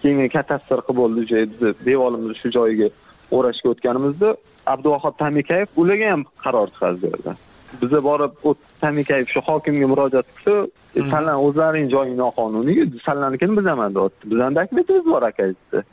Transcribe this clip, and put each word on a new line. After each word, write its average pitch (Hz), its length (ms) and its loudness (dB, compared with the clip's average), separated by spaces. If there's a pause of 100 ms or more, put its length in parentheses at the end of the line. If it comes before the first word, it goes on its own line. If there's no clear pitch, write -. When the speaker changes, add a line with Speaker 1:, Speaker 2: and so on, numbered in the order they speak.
Speaker 1:
Keyin 139 280 2
katastr 135 560 -2
qilib 127 160 -2
bo'ldi, 117 260 0
joyi 110 240 2
bizni 110 200 -2 (140)
devorimizni 120 500 0
shu - 160 -8
joyiga 113 360 2 (440)
o'rashga 123 380 0
o'tganimizda 139 600 0 (380)
Abduvahob 139 500 0
Tamikayev 151 580 -2
ularga 202 360 2
ham 156 100 0 (220)
qaror 117 240 0
chiqazib 90 360 -4
berdi. - 280 -6 (380)
Biza 131 340 0
borib, 143 280 0 (120)
u 151 120 2 (260)
Tamikayev 147 440 0
shu - 160 -2
hokimga 147 460 0
murojaat 131 480 2
qilsa, - 180 0 (420)
"E, - 40 0
Speaker 2:
Mhm. 139 120 -2
Speaker 1:
Sallan 151 340 0
o'zlaring 156 460 2
joying 131 260 0
noqonuniy, 123 600 0 (260)
Sallanikini 143 520 0
bizaman", 127 380 0
deyapti. 95 360 -2
"Bizani 123 240 0
dokumentimiz 349 500 0
bor, 320 180 2
aka", 110 200 -2
dedi. 95 500 -4